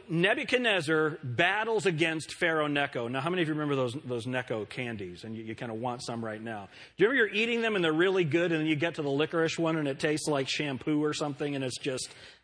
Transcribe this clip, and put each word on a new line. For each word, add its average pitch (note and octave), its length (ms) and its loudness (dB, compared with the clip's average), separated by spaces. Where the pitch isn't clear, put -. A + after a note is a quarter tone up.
Nebuchadnezzar F3+ 1120 2
battles F#3+ 640 0
against D#3+ 480 0
Pharaoh D#3+ 320 2
Necho. C#3+ 400 0
Now, B2+ 140 -4
how D3 100 -2
many F3+ 120 0
of D3+ 60 0
you D#3 60 -2
remember D3 220 0
those, B2+ 280 0
those A#2+ 220 -6
Necho B2 380 -2
candies? G2+ 580 -8
And A2 140 -10
you, A2+ 80 -10
you A2 100 -8
kinda A#2 200 -8
want B2 300 -6
some A#2 200 -6
right A2 180 -8
now. A2 260 -8
Do E3+ 80 6
you G#3+ 40 6
remember B3 200 4
you're G3+ 120 0
eating A#3 220 2
them A3 140 2
and F3+ 80 2
they're D#3+ 80 4
really F#3 320 4
good, E3+ 260 4
and D#3+ 100 2
then D#3 60 0
you D#3 80 4
get E3 220 0
to D#3+ 60 -4
the C#3+ 60 0
licorice D#3 480 2
one E3 200 2
and D#3 100 0
it C3+ 140 -2
tastes D#3 260 0
like C#3 220 0
shampoo D3 560 0
or D3+ 100 0
something, C#3+ 400 -4
and C3+ 80 -2
it's B2+ 160 -4
just, C3 300 -4